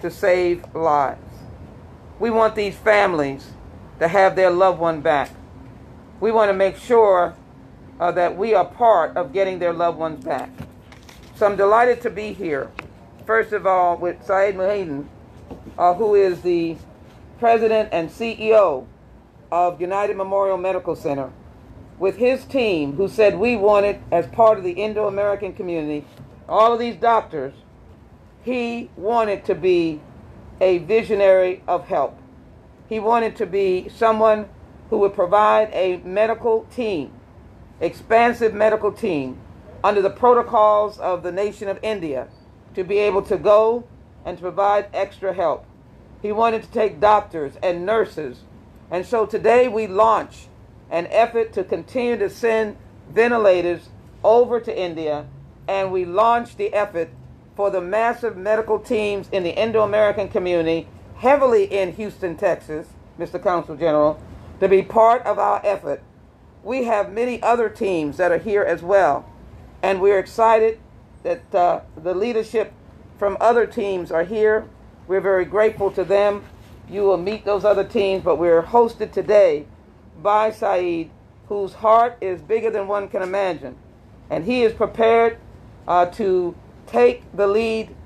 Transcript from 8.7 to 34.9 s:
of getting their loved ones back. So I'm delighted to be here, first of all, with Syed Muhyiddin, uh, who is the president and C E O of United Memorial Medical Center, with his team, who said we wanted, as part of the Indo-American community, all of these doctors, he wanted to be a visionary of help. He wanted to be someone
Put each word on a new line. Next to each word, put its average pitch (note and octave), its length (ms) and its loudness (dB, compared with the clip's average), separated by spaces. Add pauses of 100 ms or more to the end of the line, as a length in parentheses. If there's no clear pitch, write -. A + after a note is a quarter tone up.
of F3 160 -6
getting F#3+ 260 -2
their E3+ 140 -2
loved E3 260 -2
ones D#3 260 -8
back. - 260 -6 (840)
So G#3+ 120 2
I'm G3+ 100 0
delighted A#3 460 4
to A3 80 -4
be G#3 220 -10
here, E3 380 -6 (560)
first A3 260 -2
of F#3+ 140 -4
all, F3+ 300 2
with E3+ 280 -8
Syed G3 300 0
Muhyiddin, F#3 520 -4 (680)
uh, F3 180 4
who G#3 200 2
is F#3 280 2
the E3+ 340 -2 (640)
president A3+ 500 2
and D#3+ 200 -4
C A3+ 280 -8
E A3 160 2
O D#3 320 4 (640)
of F3 300 0
United G3 360 -2
Memorial G3 420 -2
Medical F3+ 360 -4
Center, C#3 380 -6 (680)
with F#3+ 200 -2
his B3+ 260 0
team, F#3 480 -2
who F#3 160 -2
said G3+ 300 4
we A#3+ 180 0
wanted, G3+ 440 2 (120)
as E3+ 160 2
part A3 300 4
of F#3 60 -10
the F3+ 80 -4
Indo-American G3+ 840 -4
community, D#3 500 -6 (440)
all A3 240 4
of A#3 60 -2
these A#3 180 -6
doctors, F#3+ 580 -2 (880)
he A#3 520 -6
wanted G#3 480 -2
to G3 100 -2
be E3 460 0 (600)
a F#3 180 2
visionary F#3+ 880 2
of F3+ 220 -4
help. D#3 280 -4 (720)
He A3 120 -6
wanted A3+ 360 0
to G#3+ 100 -4
be F#3 420 -2
someone A3 600 2 (420)